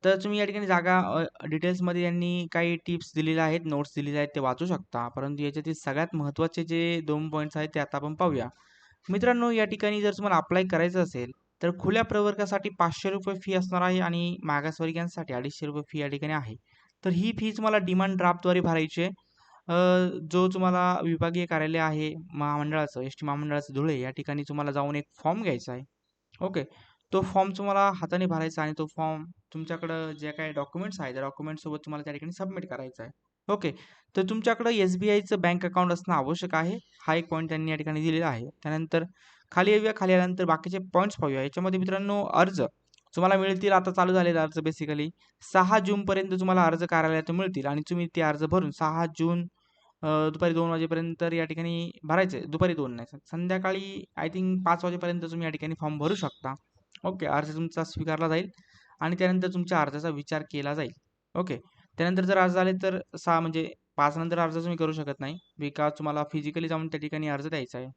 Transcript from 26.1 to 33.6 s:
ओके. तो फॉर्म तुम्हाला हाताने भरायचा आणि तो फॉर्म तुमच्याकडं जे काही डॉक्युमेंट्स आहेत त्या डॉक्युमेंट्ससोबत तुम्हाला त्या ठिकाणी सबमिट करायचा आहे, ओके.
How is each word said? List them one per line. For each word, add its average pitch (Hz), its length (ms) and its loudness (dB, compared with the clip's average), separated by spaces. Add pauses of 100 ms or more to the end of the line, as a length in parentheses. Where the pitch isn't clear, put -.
ओके. 180 220 -2 (500)
तो 190 80 4
फॉर्म 190 360 2
तुम्हाला 196 380 2
हाताने 180 300 -2
भरायचा 160 380 -2
आणि 151 140 -2
तो 156 80 -2
फॉर्म 156 380 -4 (300)
तुमच्याकडं 160 580 -6
जे 151 200 -8
काही 156 200 -6
डॉक्युमेंट्स 175 500 -6
आहेत 131 120 -6
त्या 131 100 -4
डॉक्युमेंट्ससोबत 151 540 -8
तुम्हाला 151 260 -10
त्या 147 100 -8
ठिकाणी 156 180 -10
सबमिट 190 380 -8
करायचा 131 340 -10
आहे, 127 80 -14 (360)
ओके. 196 240 0 (440)